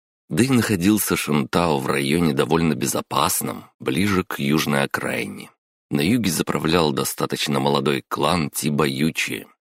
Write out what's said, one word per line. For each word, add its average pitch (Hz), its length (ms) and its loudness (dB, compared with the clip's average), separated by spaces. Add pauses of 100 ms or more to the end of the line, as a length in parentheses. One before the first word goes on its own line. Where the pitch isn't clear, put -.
(280)
Да 80 140 2
и 131 60 2
находился 104 680 2
Шентао 73 600 0
в 67 80 -4
районе 69 460 0
довольно 76 420 2
безопасном, - 1040 -2
ближе 92 460 0
к - 140 -10
южной 71 460 0
окраине. - 680 -6 (400)
На 71 100 -2
юге 101 300 2
заправлял 80 600 2
достаточно 69 680 -2
молодой 69 480 0
клан 73 420 0
Тибаючи, 71 960 -2 (200)